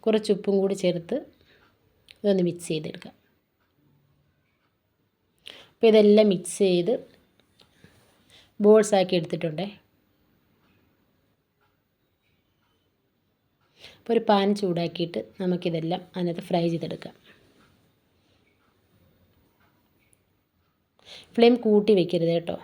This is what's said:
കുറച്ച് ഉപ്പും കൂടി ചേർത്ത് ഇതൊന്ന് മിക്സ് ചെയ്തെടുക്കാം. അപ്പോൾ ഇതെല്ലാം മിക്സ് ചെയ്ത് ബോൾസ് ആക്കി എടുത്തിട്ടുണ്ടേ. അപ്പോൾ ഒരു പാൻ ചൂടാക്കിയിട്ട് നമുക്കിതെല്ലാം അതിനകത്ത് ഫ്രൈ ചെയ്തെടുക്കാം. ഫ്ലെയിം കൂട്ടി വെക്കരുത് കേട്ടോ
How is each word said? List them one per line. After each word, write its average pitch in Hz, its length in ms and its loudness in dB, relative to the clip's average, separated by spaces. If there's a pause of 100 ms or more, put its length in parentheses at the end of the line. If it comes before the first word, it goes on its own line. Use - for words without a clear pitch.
കുറച്ച് 214 320 -2
ഉപ്പും 196 260 -4
കൂടി 196 220 -2
ചേർത്ത് 175 340 -4 (1040)
ഇതൊന്ന് 190 260 0
മിക്സ് 170 240 -8
ചെയ്തെടുക്കാം. - 420 -10 (2500)
അപ്പോൾ - 180 2
ഇതെല്ലാം 214 420 6
മിക്സ് - 320 -8
ചെയ്ത് 180 280 0 (1700)
ബോൾസ് 214 320 6
ആക്കി 185 220 0
എടുത്തിട്ടുണ്ടേ. 165 480 -8 (4000)
അപ്പോൾ - 160 -4
ഒരു 226 140 2
പാൻ 196 180 4 (120)
ചൂടാക്കിയിട്ട് 170 600 -4 (220)
നമുക്കിതെല്ലാം 175 600 -4 (140)
അതിനകത്ത് 175 340 -6
ഫ്രൈ 170 140 0 (100)
ചെയ്തെടുക്കാം. - 420 -10 (4000)
ഫ്ലെയിം 233 180 6 (120)
കൂട്ടി 208 340 4
വെക്കരുത് 165 360 -2
കേട്ടോ 165 280 -6